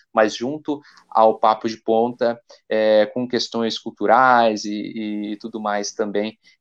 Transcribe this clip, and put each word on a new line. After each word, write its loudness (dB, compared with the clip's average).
mas 2
junto -6
ao 4
Papo 0
de -10
Ponta, -2
é, 2
com -6
questões -4
culturais 2
e, -8
e -10
tudo -12
mais -6
também. -6